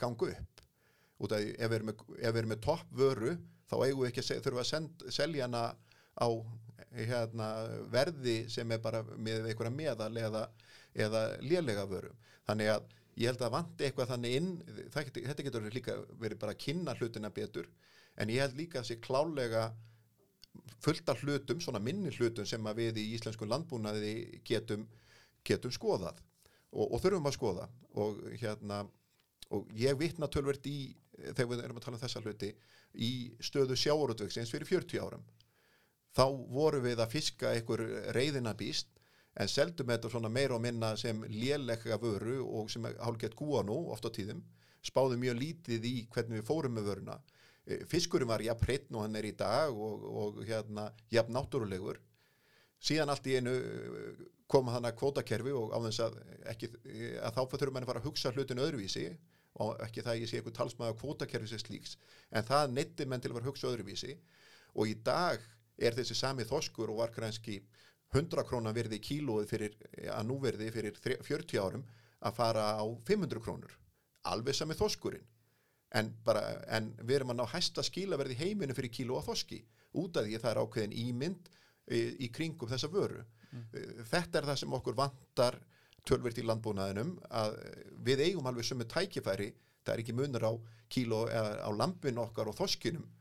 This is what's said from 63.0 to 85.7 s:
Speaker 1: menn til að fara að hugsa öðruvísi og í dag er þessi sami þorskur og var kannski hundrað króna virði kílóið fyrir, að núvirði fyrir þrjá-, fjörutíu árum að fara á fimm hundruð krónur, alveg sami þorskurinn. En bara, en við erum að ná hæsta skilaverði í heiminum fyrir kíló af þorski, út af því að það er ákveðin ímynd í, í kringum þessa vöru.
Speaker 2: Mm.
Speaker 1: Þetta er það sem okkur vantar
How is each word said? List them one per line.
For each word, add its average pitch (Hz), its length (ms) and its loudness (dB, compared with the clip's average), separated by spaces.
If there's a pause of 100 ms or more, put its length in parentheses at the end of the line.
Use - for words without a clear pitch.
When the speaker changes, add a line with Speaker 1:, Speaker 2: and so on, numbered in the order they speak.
Speaker 1:
menn 127 160 -2
til 135 80 -4
að 120 80 -4
fara 117 80 -4
að 139 40 0
hugsa 127 220 -2
öðruvísi 110 440 -6 (580)
og 107 160 4
í 110 120 0
dag 147 380 2 (380)
er 117 180 4
þessi 117 220 -2
sami 131 280 0
þorskur 123 440 -2
og 110 100 -2
var 113 140 0
kannski 110 480 -4 (520)
hundrað 156 360 2
króna 110 240 0
virði 110 280 0
kílóið 127 480 0
fyrir, 107 260 -2 (360)
að 110 160 -2
núvirði 113 460 0
fyrir 107 240 -4
þrjá-, 127 280 -2
fjörutíu 143 360 0
árum 95 240 -2 (380)
að 101 120 0
fara 110 300 4 (120)
á 107 60 0 (220)
fimm 202 180 4
hundruð 113 220 -4
krónur, - 280 -6 (560)
alveg 120 260 0
sami 156 220 -2
þorskurinn. - 460 0 (720)
En 110 160 4 (160)
bara, 107 160 6 (320)
en 110 160 2 (160)
við 135 140 4
erum 123 140 -2
að 123 60 -2
ná 120 120 2
hæsta 165 340 0
skilaverði 143 480 -2
í 117 60 -6
heiminum 170 340 0
fyrir 131 200 -4
kíló 127 240 -2
af - 100 -4
þorski, - 320 -4 (400)
út 180 180 -2
af 110 80 2
því 107 120 -2
að 117 60 -6
það 117 80 4
er - 100 2
ákveðin 110 420 -2
ímynd 127 460 -4 (360)
í, 120 140 2 (260)
í 113 80 -6
kringum 156 360 -4
þessa 131 200 -2
vöru. 175 320 0 (320)
Speaker 2:
Mm. 117 120 -10 (440)
Speaker 1:
Þetta 170 300 2
er 143 100 -2
það 131 120 0
sem 135 160 -2
okkur 120 200 -2
vantar - 640 2 (440)